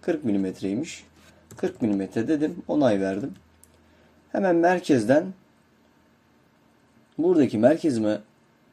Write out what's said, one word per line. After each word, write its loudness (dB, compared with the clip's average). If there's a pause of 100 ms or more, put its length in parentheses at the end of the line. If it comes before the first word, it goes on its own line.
Kırk -4
milimetreymiş. -4 (520)
Kırk -6
milimetre -2
dedim. -2
Onay 2
verdim. -4 (960)
Hemen 0
merkezden 2 (1800)
buradaki 2
merkezime 2 (540)